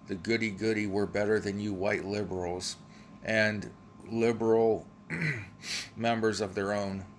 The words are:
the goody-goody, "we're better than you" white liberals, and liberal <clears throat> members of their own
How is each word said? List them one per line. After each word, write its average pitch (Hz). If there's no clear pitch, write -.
the 98
goody-goody, 107
"we're 101
better 104
than 101
you" 104
white 92
liberals, 92
and 107
liberal 113
<clears throat> 147
members 110
of 95
their 101
own 98